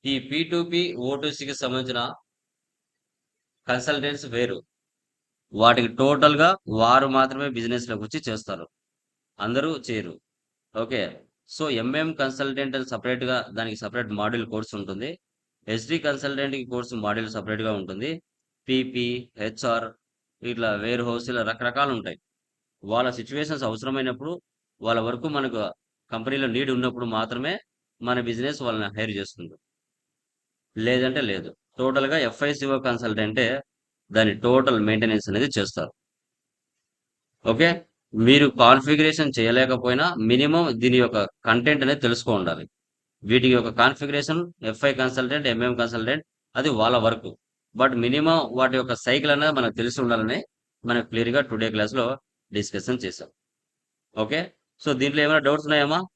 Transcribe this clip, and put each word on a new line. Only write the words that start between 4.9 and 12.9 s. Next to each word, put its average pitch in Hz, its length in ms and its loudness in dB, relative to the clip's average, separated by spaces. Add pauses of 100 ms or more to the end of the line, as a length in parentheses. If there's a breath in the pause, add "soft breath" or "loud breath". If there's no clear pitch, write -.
వాటికి 117 280 6 (100)
టోటల్‌గా 147 500 6 (320)
వారు 127 260 6 (100)
మాత్రమే 135 300 2 (100)
బిజినెస్‌లోకి 117 480 -4
వచ్చి 147 220 -8
చేస్తారు, 107 380 -8 (800)
అందరూ 135 240 0 (180)
చేయరు. 98 260 -6 (720)
ఓకే, 117 180 -4 (540)
so 156 80 -6 (180)
ఎంఎం 147 280 -2 (120)
కన్సల్టెంట్ 135 560 -4
అని 127 160 -4